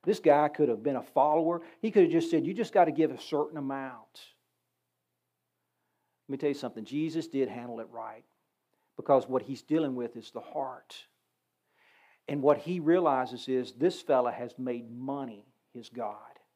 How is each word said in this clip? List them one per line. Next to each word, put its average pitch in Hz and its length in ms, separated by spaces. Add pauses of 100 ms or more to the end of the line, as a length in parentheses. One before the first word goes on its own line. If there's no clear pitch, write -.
This 202 160
guy 147 300
could 147 200
have 107 140
been 135 120
a 120 80
follower. 160 580 (200)
He 220 100
could 196 120
have 160 80
just 165 200
said, 160 140
'You 165 80
just 208 200
got 180 120
to 156 60
give 156 200
a 123 80
certain 151 380
amount.'" 135 760 (1900)
Let 143 40
me 139 60
tell 147 120
you 139 60
something. 113 280
Jesus 156 440
did 135 200
handle 120 320
it 113 100
right 113 360 (720)
because 131 300
what 127 160
he's 135 180
dealing 147 340
with 120 220
is 110 140
the 113 100
heart. - 680 (1200)
And 143 140
what 143 160
he 170 240
realizes 143 680
is 127 260
this 170 280
fella 123 300
has 120 280
made 120 320
money 127 540 (260)
his 117 180
God. 107 500 (160)